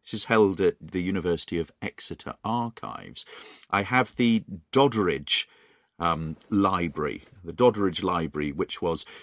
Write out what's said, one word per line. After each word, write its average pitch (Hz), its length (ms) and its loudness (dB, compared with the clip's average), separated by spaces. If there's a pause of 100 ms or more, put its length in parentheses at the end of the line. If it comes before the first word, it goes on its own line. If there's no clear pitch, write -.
this - 100 -12
is 107 120 -6
held 101 340 4
at 90 220 4
the 87 200 -4
University 87 560 -2
of 82 140 -4 (100)
Exeter - 520 -10 (100)
Archives, - 800 -8 (460)
I 98 140 2
have 123 340 0
the 117 260 4 (300)
Doddridge, 107 760 2 (540)
um, 80 360 -2 (120)
Library, 90 720 0 (200)
the 82 80 -10
Doddridge 101 520 2
Library, 80 500 -2
which - 280 -6
was 82 240 -2 (180)